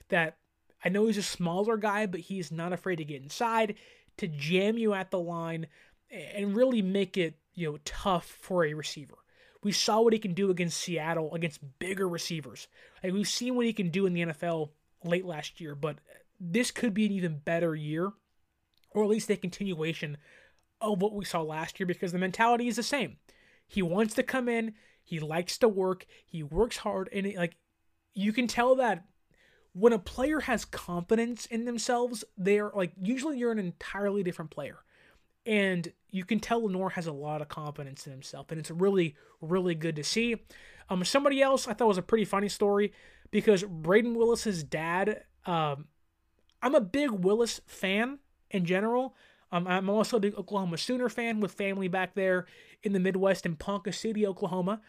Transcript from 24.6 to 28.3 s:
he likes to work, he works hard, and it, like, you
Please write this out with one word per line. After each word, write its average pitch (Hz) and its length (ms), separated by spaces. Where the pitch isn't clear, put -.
he 165 160
likes 156 400
to 240 100
work, 185 380
he 160 200
works 190 320
hard, 196 360
and 196 140
it, 202 100
like, 180 200
you 208 180